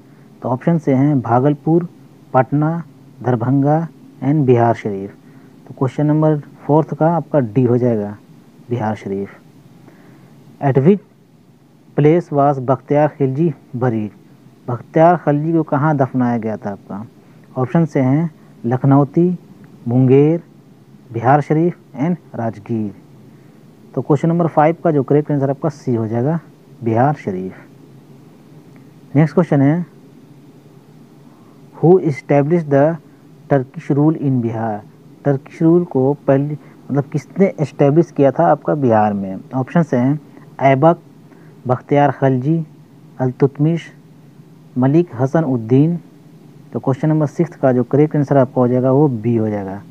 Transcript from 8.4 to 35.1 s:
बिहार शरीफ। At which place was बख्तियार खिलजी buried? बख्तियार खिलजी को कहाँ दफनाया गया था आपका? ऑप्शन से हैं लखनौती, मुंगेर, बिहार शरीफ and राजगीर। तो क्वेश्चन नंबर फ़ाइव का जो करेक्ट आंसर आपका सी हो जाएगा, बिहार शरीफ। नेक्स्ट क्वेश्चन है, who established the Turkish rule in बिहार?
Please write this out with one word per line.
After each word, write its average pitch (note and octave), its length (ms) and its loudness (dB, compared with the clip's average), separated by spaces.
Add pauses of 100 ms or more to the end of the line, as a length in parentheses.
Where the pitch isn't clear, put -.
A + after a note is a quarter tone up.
बिहार G#2+ 260 -4
शरीफ। G2 340 -10 (1300)
At C#3 160 0
which F3+ 240 2 (960)
place D#3 360 2
was C#3+ 280 0
बख्तियार C#3+ 480 0
खिलजी C#3+ 440 -2 (240)
buried? A2 340 -4 (560)
बख्तियार D#3+ 500 2
खिलजी D3+ 360 -2
को D#3+ 100 0
कहाँ D3+ 340 -2
दफनाया B2 400 -2
गया G#2+ 200 -6
था G#2 140 -10
आपका? G2+ 340 -14 (520)
ऑप्शन D#3 280 0
से D3 160 -2
हैं D3 280 0 (360)
लखनौती, C#3 640 2 (580)
मुंगेर, C3+ 540 4 (720)
बिहार B2 280 2
शरीफ E3 360 -2 (200)
and E3 180 -2 (200)
राजगीर। A2 580 -6 (1040)
तो C3 60 -4
क्वेश्चन D#3 280 0
नंबर E3+ 180 0
फ़ाइव D#3 360 2
का E3+ 80 0
जो C#3+ 120 0
करेक्ट D3 280 0
आंसर C#3 180 -2
आपका C#3 200 -4
सी B2+ 260 -6
हो A2+ 120 -4
जाएगा, B2+ 320 -2 (440)
बिहार A#2 320 0
शरीफ। F#2+ 380 -8 (1600)
नेक्स्ट D3+ 200 2
क्वेश्चन D#3 260 2
है, D#3 240 2 (1900)
who E3 160 4 (100)
established D3 680 0
the C#3 160 4 (640)
Turkish C#3 420 -4
rule D3+ 280 2
in C3 220 -2
बिहार? A2+ 400 -6 (440)